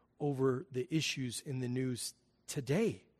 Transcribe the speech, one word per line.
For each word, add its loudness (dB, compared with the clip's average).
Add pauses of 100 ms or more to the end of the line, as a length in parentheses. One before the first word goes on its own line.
(180)
over 2
the -2
issues 0
in -2
the -2
news -2 (340)
today. 0 (160)